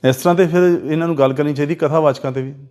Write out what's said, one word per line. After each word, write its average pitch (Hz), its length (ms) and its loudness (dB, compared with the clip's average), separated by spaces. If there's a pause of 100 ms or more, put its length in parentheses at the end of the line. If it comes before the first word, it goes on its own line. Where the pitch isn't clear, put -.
ਇਸ 131 80 2
ਤਰ੍ਹਾਂ 175 180 2
ਤੇ 180 120 4
ਫਿਰ 175 380 2
ਇਹਨਾਂ 156 220 -2
ਨੂੰ 165 120 -2
ਗੱਲ 135 140 2
ਕਰਨੀ 147 220 -2
ਚਾਹੀਦੀ 156 200 -2
ਕਥਾਵਾਚਕਾਂ 151 580 0
'ਤੇ 131 100 -6
ਵੀ। 135 120 -10 (160)